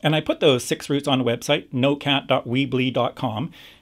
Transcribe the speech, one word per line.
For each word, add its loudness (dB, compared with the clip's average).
And 2
I 2
put -4
those 4
six -4
routes -2
on 2
a 0
website, 0
no 2
cat -2
dot 2
weebly 0
dot -2
com, -6